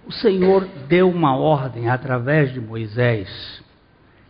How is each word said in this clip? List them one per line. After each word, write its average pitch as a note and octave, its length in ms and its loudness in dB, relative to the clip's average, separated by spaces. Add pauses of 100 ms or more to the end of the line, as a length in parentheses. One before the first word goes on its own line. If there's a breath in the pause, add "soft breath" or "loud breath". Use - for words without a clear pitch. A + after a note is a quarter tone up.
O F3+ 60 -14
Senhor F#3+ 540 2 (220)
deu F3+ 220 4
uma D#3 260 2
ordem C3+ 540 0
através B2+ 600 0
de B2+ 80 -10
Moisés A2+ 1000 -4 (680 soft breath)